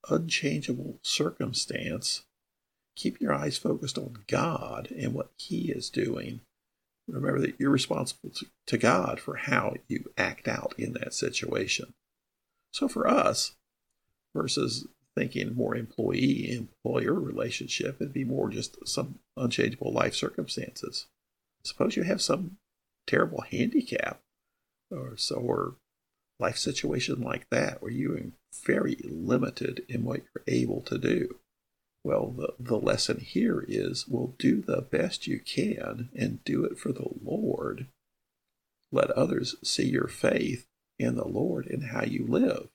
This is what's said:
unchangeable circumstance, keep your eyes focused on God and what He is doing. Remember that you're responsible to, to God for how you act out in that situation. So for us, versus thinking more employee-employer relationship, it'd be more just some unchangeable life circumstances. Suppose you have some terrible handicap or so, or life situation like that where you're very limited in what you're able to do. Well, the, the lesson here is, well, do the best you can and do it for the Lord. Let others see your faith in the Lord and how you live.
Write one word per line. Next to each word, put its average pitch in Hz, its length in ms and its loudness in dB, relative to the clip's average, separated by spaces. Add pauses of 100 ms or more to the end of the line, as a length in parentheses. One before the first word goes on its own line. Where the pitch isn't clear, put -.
unchangeable 151 920 0
circumstance, - 1200 -2 (720)
keep - 260 -2
your - 120 2
eyes 143 260 0
focused - 400 -2
on 110 280 -10
God - 640 -2
and 139 240 -4
what - 240 -4
He 170 340 -4
is - 200 -4
doing. - 500 -2 (680)
Remember 139 340 0
that - 180 0
you're 139 120 4
responsible - 600 0
to, - 140 -10 (220)
to 123 100 2
God 170 420 4
for - 160 -8
how 110 400 2 (120)
you - 300 -4
act - 300 0
out - 300 -2
in - 160 -2
that - 200 -6
situation. - 800 0 (800)
So - 160 0
for - 200 2
us, - 460 4 (800)
versus 127 520 0 (280)
thinking - 400 -2
more 113 200 0
employee-employer 120 1400 0
relationship, - 840 -2
it'd 139 140 -4
be 135 100 0
more 123 260 0
just - 380 -8
some - 320 -4 (160)
unchangeable - 560 2
life - 240 2
circumstances. - 920 -4 (560)
Suppose - 340 0
you 175 60 2
have 196 180 2
some 180 360 0 (500)
terrible - 340 4
handicap - 800 0 (680)
or 127 280 -8
so, - 180 -2
or 50 400 0 (640)
life - 180 2
situation 131 640 0
like - 280 -4
that - 320 2
where 113 100 -6
you're - 300 0 (420)
very - 400 4
limited - 840 0
in 117 160 -2
what 120 160 -2 (120)
you're - 140 -10
able - 340 2
to - 160 -4
do. - 380 0 (680)
Well, - 320 2
the, - 220 -4
the 120 220 0
lesson - 400 2
here - 480 2
is, 50 400 -2
well, 123 320 -2
do - 220 4
the - 200 0
best - 460 -2
you - 120 -2
can - 760 -4
and - 300 -2
do - 180 2
it - 160 -2
for - 120 -2
the - 180 -2 (140)
Lord. - 640 -2 (1040)
Let - 200 4
others 127 500 2
see - 280 0
your - 180 2
faith - 580 0 (320)
in 120 180 2
the - 120 0
Lord - 400 0
and - 220 -4
how - 140 -2
you - 220 0
live. 156 500 2